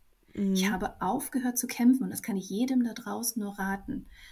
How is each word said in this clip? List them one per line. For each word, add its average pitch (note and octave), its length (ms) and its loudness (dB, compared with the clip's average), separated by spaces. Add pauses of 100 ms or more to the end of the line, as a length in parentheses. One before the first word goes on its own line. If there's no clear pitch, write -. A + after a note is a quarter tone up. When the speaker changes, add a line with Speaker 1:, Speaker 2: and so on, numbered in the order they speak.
(340)
Speaker 1:
Ich F#3+ 320 2
Speaker 2:
Mhm. G3+ 60 2
Speaker 1:
habe F#3+ 300 -4
aufgehört B3 560 0
zu A#3+ 100 -2
kämpfen B3 360 6
und F#3 60 -2
das - 120 -8
kann G3+ 160 -2
ich F#3 120 -6
jedem B3 340 2
da A3+ 100 -2
draußen G#3+ 480 -6
nur G3+ 180 -6
raten. G3 480 -4 (240)